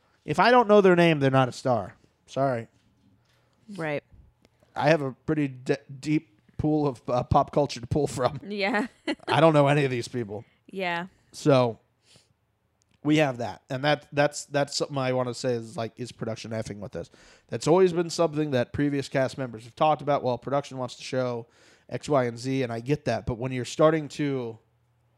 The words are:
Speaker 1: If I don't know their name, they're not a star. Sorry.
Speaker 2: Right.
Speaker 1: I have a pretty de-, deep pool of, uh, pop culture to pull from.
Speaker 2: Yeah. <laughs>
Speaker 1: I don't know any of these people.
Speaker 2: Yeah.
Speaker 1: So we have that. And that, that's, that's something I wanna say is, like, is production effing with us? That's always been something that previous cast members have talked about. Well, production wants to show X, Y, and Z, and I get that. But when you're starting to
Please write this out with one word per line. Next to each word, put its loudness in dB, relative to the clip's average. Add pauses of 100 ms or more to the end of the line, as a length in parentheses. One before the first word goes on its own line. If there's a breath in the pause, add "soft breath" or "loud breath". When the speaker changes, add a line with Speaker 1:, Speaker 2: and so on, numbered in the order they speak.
(240)
Speaker 1:
If -2
I 6
don't 6
know 8
their 8
name, 6
they're 4
not 4
a -8
star. -2 (320)
Sorry. -2 (1080)
Speaker 2:
Right. -6 (720)
Speaker 1:
I 2
have 4
a -4
pretty -2
de-, -4 (220)
deep -2 (180)
pool 0
of, -4
uh, 0
pop 2
culture 0
to -12
pull 0
from. -2
Speaker 2:
Yeah. -2 (200)
<laughs> -6
Speaker 1:
I 2
don't 8
know 6
any 4
of 0
these -4
people. -8 (260)
Speaker 2:
Yeah. -6 (260)
Speaker 1:
So 2 (1200 soft breath)
we 2
have 2
that. -8
And -6
that, 0
that's, 0
that's -4
something -4
I 0
wanna -2
say -4
is, -8
like, -8
is -12
production -10
effing -8
with -14
us? -10 (380 soft breath)
That's -6
always 4
been -2
something -2
that 0
previous -2
cast -2
members -10
have -20
talked 2
about. -2
Well, -2
production -6
wants -10
to -20
show -6 (420 soft breath)
X, -10
Y, 2
and -6
Z, -2
and -4
I -6
get -4
that. -4
But -4
when -6
you're -6
starting 2
to -6 (580)